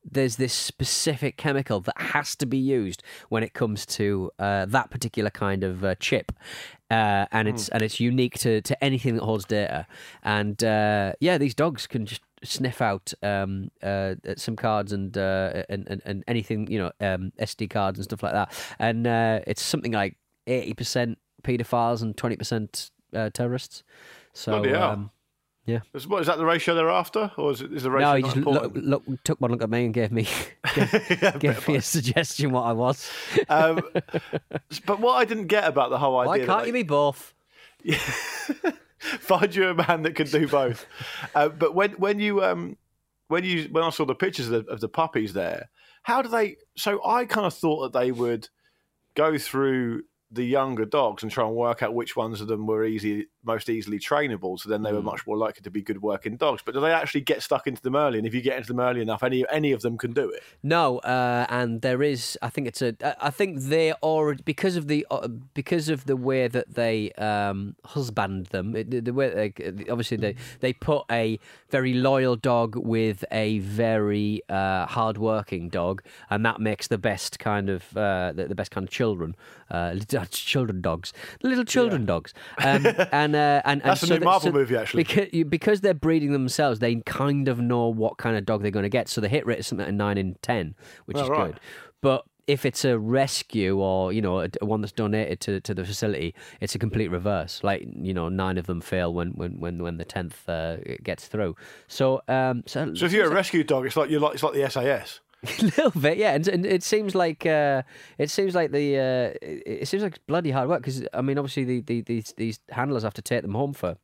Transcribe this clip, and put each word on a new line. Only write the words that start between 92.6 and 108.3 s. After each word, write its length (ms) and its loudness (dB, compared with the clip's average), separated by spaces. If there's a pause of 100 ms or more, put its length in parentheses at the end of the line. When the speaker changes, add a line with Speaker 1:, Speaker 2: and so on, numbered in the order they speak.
Speaker 1:
it's 180 -2
a 140 4
rescue 800 2
or, 340 2
you 80 0
know, 200 2
a, 80 -2 (120)
a 40 -4
one 160 0
that's 100 -6
donated 480 -2
to, 220 -2
to 120 -6
the 120 -4
facility, 500 -2 (240)
it's 160 -6
a 40 -4
complete 280 0
reverse. 560 -2
Like, 320 -2
you 180 -4
know, 160 -2
nine 300 0
of 80 -6
them 140 -4
fail 320 -2
when, 160 -2
when, 300 -6
when, 220 -6
when 160 -6
the 80 -8
tenth, 440 -8
uh, 280 -4 (240)
gets 260 -8
through. 280 -4 (320)
So, 400 0
um, 400 0
so, 260 -4
Speaker 2:
So 120 0
if 60 2
Speaker 1:
so 60 4
Speaker 2:
you're 60 6
a 40 4
Speaker 1:
it's 40 4
like 60 2
Speaker 2:
rescue 260 2
dog, 240 2
it's 100 -4
like 140 2
you're 80 2
like, 160 2
it's 80 -2
like 100 2
the 100 2
S 120 -2
A 120 0
S. 320 -2 (240)
Speaker 1:
<laughs> 160 -8
A 40 4
little 360 4
bit, 200 2
yeah. 160 4
And, 120 2
and 200 0
it 160 2
seems 320 0
like, 320 0
uh, 340 4 (380)
it 100 0
seems 240 0